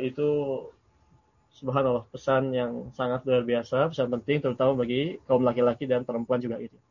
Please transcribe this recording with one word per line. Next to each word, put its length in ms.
itu 260
subhanallah 560
pesan 400
yang 420
sangat 320
luar 220
biasa, 480
pesan 240
penting 240
terutama 320
bagi 500
kaum 220
laki-laki 400
dan 160
perempuan 400
juga 160
gitu. 180